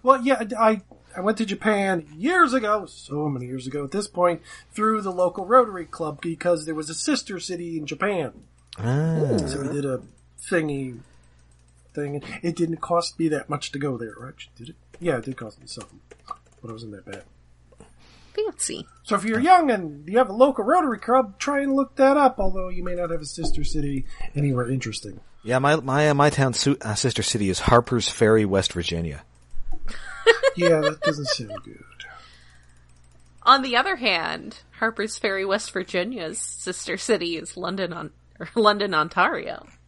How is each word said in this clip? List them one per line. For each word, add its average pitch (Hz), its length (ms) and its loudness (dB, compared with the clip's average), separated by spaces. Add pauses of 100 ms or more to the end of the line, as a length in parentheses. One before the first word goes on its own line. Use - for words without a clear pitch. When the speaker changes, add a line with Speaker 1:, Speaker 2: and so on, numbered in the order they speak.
Speaker 1:
Well, 254 240 4
yeah, 262 160 2 (180)
I, 220 220 4 (340)
I 185 60 -8
went 214 160 0
to 220 80 -2
Japan 196 640 0 (100)
years 311 360 2
ago, 214 340 0
so 147 420 -6
many 123 160 -4
years 127 220 -8
ago 143 160 -6
at 135 80 -8
this 202 160 -4
point, 175 340 2 (300)
through 220 300 0
the 190 100 -4
local 180 340 0
Rotary 208 400 4
Club 147 340 -8
because 165 460 -2
there 160 100 -6
was 156 140 -8
a 165 60 -10
sister 214 440 -2
city 170 380 -8
in 156 80 -6
Japan. 160 480 -2 (460)
Speaker 2:
Ah. 143 680 0
Speaker 1:
So 139 160 -6
we 135 80 -4
did 143 160 -4
a 131 160 -4 (480)
thingy 139 480 -2 (960)
thing. 143 300 -6 (180)
It 170 140 -2
didn't 165 260 -2
cost - 380 -2
me 165 100 0
that 151 200 -4
much 147 240 -6
to 143 60 -8
go 139 180 -4
there, 113 220 -10
right? 127 140 -16 (240)
Did 117 120 -18
it? - 60 -20 (240)
Yeah, 160 180 -2
it 110 80 -6
did 131 120 -8
cost 110 240 -14
me - 60 -20
something, - 320 -18 (640)
but 113 80 -14
it 113 40 -12
wasn't 110 200 -14
that 98 120 -18
bad. 98 180 -16 (1120)
Speaker 3:
Fancy. - 520 -6 (160)
Speaker 1:
So 208 120 -2
if 190 100 -2
you're 220 140 0
young 330 300 6
and 156 400 -4
you 214 80 2
have 247 120 4
a 196 40 -8
local 254 320 4
Rotary 285 320 2
Club, 233 400 0
try 285 240 -2
and 269 140 0
look 269 220 0
that 277 200 6
up, 269 220 4
although 190 300 2
you 180 140 -4
may 180 120 -4
not 175 160 -4
have 160 100 -4
a 147 40 -12
sister 156 380 0
city 143 420 0 (300)
anywhere 135 340 0
interesting. 107 500 -6 (240)
Speaker 2:
Yeah, 123 160 0
my, 143 160 4
my, 143 340 2
uh, 143 60 4
my 143 160 6
town 135 220 2
su-, 139 280 2
uh, 107 140 -4
sister 113 260 0
city 101 280 0
is 90 100 0
Harpers 120 500 4
Ferry, 110 360 6
West 95 280 0
Virginia. 85 500 -4 (600)
Speaker 1:
<laughs> - 80 0 (600)
Yeah, - 260 4
that - 200 -2
doesn't 571 280 -2
sound - 340 -8
good. - 200 -20 (1600)
Speaker 3:
On 262 220 6
the 247 120 -2
other 359 200 2
hand, 208 640 -2 (180)
Harpers 220 400 -2
Ferry, 196 280 -2
West 196 280 -2
Virginia's 185 640 -4
sister - 560 -8
city 170 420 -2
is 170 200 -12
London, 180 340 -4
on-, 165 200 -12 (280)
or 160 140 -10
London, 208 400 4
Ontario. 175 720 0 (220)